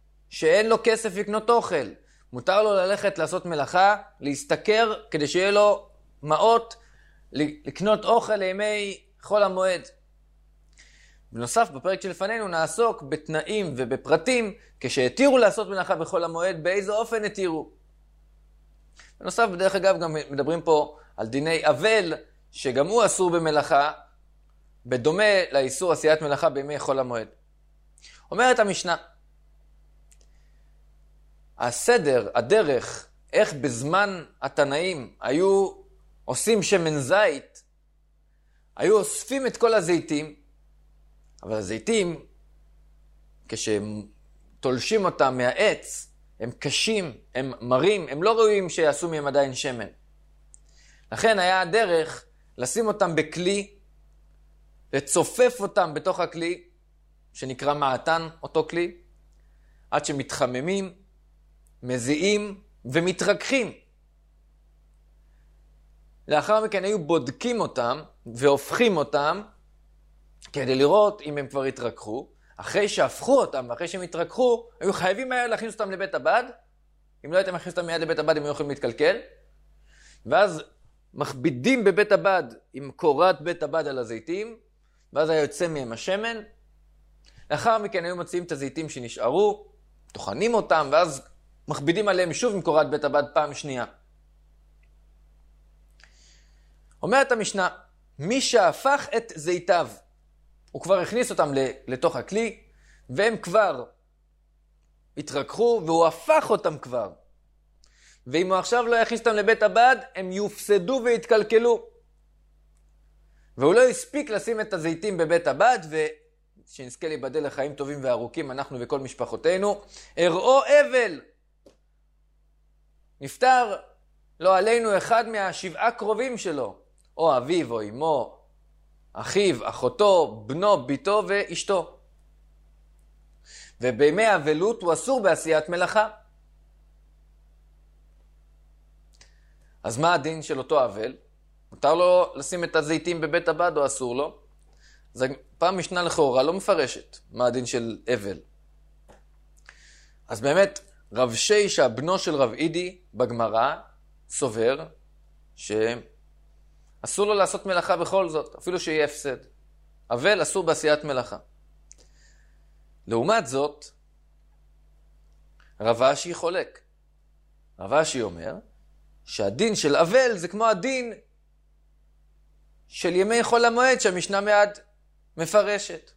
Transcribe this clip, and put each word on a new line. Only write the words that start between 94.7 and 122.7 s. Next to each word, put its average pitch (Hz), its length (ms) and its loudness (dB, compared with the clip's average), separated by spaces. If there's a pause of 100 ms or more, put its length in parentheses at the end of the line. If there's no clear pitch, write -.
אומרת 262 300 2
המשנה, 196 360 -2 (500)
"מי 208 220 -2
שהפך 226 760 2
את 226 200 -4
זיתיו", 170 520 0 (840)
הוא - 100 -12
כבר 185 160 4
הכניס 214 320 -2
אותם 151 240 0
ל-, 135 160 0 (160)
לתוך 127 300 -2
הכלי, 214 440 -4 (500)
והם 202 260 0
כבר 170 480 0 (1300)
התרככו, 170 680 0
והוא 165 200 6
הפך 302 440 2
אותם 165 280 -2
כבר. 117 340 -6 (1160)
ואם 170 260 0
הוא 185 60 2
עכשיו 233 280 0
לא 233 100 2
יכניס 226 240 0
אותם 226 140 2
לבית 196 280 2
הבד, 233 340 6 (180)
הם 185 180 -8
יופסדו 208 720 0
ויתקלקלו. 226 800 2 (1700)
והוא 143 180 4
לא 254 140 8
הספיק - 420 -6
לשים 214 300 -4
את 214 120 -6
הזיתים 170 440 -4
בבית 165 300 2
הבד, 202 320 2 (880)
ושנזכה 131 440 -12
להיבדל 143 380 -4
לחיים 139 280 -6
טובים 143 280 -8
וארוכים, 127 480 -4
אנחנו 135 300 -8
וכל 135 200 -4
משפחותינו. 175 800 -2 (360)
הראו 180 480 4
אבל! 247 560 4 (2000)